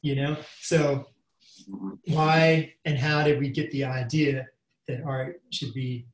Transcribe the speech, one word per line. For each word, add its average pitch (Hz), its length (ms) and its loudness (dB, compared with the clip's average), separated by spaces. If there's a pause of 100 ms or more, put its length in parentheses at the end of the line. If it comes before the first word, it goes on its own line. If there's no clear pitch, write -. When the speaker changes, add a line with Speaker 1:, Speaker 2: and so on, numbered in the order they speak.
Speaker 1:
you 139 140 0
know? 143 200 0 (240)
So 143 460 0 (640)
Speaker 2:
Mm-hmm. 196 440 -6
Speaker 1:
why 160 600 4 (100)
and 147 140 0
how 151 260 2
did 147 140 4
we 139 100 0
get 147 220 -4
the 135 140 -2
idea 131 600 -2 (400)
that 131 160 -6
art 135 380 -6 (100)
should 120 220 -8
be 127 420 -6